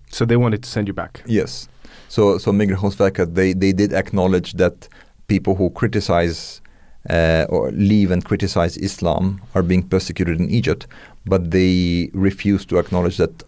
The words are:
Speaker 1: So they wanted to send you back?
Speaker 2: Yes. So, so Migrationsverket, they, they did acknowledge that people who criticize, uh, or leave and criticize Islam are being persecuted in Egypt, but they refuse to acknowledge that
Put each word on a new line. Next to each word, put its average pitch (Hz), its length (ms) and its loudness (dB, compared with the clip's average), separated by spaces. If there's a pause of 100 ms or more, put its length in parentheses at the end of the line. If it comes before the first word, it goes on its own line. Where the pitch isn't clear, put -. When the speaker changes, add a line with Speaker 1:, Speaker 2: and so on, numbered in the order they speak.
(100)
Speaker 1:
So - 140 -4
they 117 120 2
wanted 120 260 0
to - 60 -14
send 104 200 -4
you 98 60 -6
back? - 320 -10
Speaker 2:
Yes. - 420 -2 (400)
So, 101 300 2
so - 140 -2
Migrationsverket, 98 840 0
they, 95 180 2
they 95 200 2
did 101 200 0
acknowledge 92 640 0
that 87 340 -2 (400)
people 98 260 0
who 92 160 2
criticize, 87 880 -2 (500)
uh, 82 400 2
or 76 220 0
leave 101 380 2
and 90 140 0
criticize 92 540 -2
Islam 92 600 -2 (140)
are 95 80 2
being 90 200 2
persecuted 85 580 -2
in 87 100 0
Egypt, 101 360 -2 (400)
but 92 240 0
they 90 640 2
refuse 98 520 0
to 87 120 0
acknowledge 87 400 0
that 82 300 -2